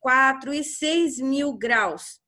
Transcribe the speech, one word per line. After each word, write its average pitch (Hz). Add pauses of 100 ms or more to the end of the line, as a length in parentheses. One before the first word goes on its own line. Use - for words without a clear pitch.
quatro 262
e 294
seis 302
mil 269
graus, 208